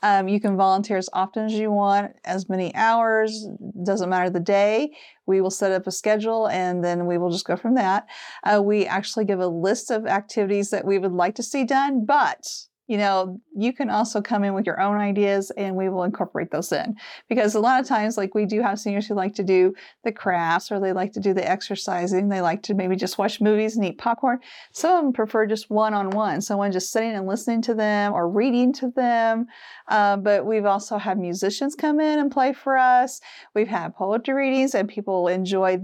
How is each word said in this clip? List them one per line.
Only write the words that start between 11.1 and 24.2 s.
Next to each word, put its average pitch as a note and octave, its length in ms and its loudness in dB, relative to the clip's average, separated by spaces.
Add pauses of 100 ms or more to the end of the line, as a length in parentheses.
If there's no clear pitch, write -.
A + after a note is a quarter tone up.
like F3+ 240 0
to B3 80 -8
see C#4 180 -4
done, C4+ 420 0
but A#3 400 0 (420)
you G#3+ 120 -2
know, F#3+ 420 0 (160)
you A3+ 160 0
can B3 160 -4
also G#3+ 320 0
come G#3 240 0
in G3 80 0
with G3 140 -2
your F3 120 -4
own G3+ 200 0
ideas G3 580 0
and G3 180 -4
we F#3+ 140 0
will F#3 140 -2
incorporate F3+ 480 -4
those E3 200 -4
in. F#3 240 -2 (360)
Because A3 240 2
a A3 60 2
lot B3+ 200 4
of B3+ 60 -2
times, A3 320 0
like, G3 160 -4
we G#3+ 100 2
do G#3 160 0
have G3+ 180 -2
seniors G#3 280 -4
who G#3+ 80 -4
like G3 220 -2
to G#3 60 -2
do F#3 300 4 (300)
the A#3 100 -4
crafts E3+ 580 -2
or G3+ 80 -2
they F#3+ 140 0
like F#3 200 -2
to G#3 80 -8
do G3 120 2
the F#3 160 0
exercising. F#3+ 800 -2
They F#3+ 140 0
like F3 220 0
to G#3 100 -2
maybe F#3+ 200 0
just F#3 220 -4
watch G3+ 240 -2
movies G#3+ 340 2
and G#3+ 120 0
eat F3+ 100 -4
popcorn. A#3+ 440 -2 (320)